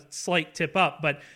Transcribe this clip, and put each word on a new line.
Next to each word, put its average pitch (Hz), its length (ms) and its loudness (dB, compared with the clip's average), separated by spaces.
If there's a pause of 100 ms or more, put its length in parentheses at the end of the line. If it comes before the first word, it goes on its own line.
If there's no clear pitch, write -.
slight 175 440 -2
tip 165 220 -4
up, 175 260 2
but 147 200 -2 (140)